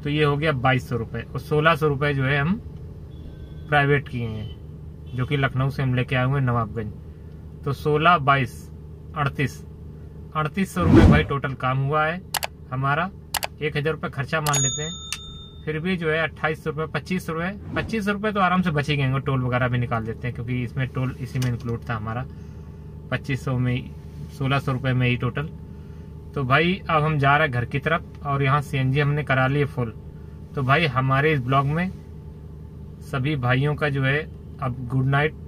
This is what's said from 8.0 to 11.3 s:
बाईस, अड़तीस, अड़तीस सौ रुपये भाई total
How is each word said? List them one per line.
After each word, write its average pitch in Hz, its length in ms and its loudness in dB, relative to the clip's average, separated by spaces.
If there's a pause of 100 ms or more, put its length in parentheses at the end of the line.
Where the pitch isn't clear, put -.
बाईस, 135 380 2 (600)
अड़तीस, 143 460 -2 (720)
अड़तीस 156 400 0
सौ 175 80 2
रुपये - 240 10
भाई 151 180 10
total 139 300 -2